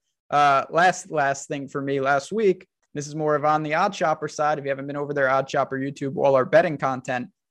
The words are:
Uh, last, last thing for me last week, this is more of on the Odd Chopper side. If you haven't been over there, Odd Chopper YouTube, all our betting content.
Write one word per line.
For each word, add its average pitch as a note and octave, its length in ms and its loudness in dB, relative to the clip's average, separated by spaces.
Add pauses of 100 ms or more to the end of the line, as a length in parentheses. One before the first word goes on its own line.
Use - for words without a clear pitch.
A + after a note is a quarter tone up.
(300)
Uh, C#3 400 4
last, F3 420 2
last C#3 360 0
thing C#3+ 200 -8
for C#3+ 140 -8
me C#3 180 -2
last C#3 320 0
week, G3 360 0 (260)
this C#3+ 140 -8
is D3 80 -12
more D3+ 200 0
of C#3+ 100 0
on D#3 180 2
the D3+ 120 -4
Odd F#3+ 180 0
Chopper D#3 340 -2
side. D3+ 320 -2
If C#3 60 -8
you C#3 40 -2
haven't C#3 180 -6
been C#3+ 100 -8
over C#3+ 160 -6
there, C3+ 160 2
Odd C3+ 180 2
Chopper C3+ 320 -2
YouTube, C3+ 380 -6
all C#3 180 4
our B2+ 100 4
betting D3+ 320 2
content. B2+ 520 -4 (220)